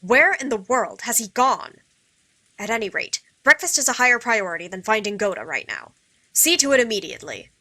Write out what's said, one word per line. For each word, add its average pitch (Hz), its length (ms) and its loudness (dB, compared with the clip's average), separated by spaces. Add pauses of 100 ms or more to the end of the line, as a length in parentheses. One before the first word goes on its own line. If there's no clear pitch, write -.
Where 269 320 4
in 294 160 -6
the 240 80 0
world 196 460 -2
has 226 160 -2
he 220 100 -4
gone? 247 480 0 (800)
At 208 120 -8
any 226 180 -2
rate, - 320 -6 (220)
breakfast - 360 2
is 269 100 2
a 254 60 2
higher 247 240 4
priority 190 500 -2
than 185 140 -10
finding 208 360 0
Goda 190 260 -2
right 143 240 -6
now. - 240 -12 (400)
See 339 240 2
to 277 160 2
it 262 80 6
immediately. 180 720 -6 (100)